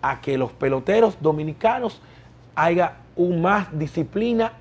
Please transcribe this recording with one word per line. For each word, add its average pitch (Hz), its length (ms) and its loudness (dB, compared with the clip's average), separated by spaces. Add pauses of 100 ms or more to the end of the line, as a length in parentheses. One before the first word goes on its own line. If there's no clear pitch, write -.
a 135 200 -4
que 139 160 -2
los 123 160 -2
peloteros 165 640 2
dominicanos 156 800 -2 (540)
haya 170 380 2 (220)
un 175 260 0
más 196 260 2 (100)
disciplina 220 840 -2